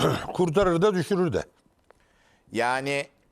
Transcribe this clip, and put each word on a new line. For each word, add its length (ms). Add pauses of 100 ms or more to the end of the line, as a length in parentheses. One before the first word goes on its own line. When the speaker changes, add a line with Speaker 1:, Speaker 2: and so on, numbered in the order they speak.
(120)
Speaker 1:
<clears throat> 220
Kurtarır 480
da 120
düşürür 400
de. 100 (1080)
Speaker 2:
Yani 560 (240)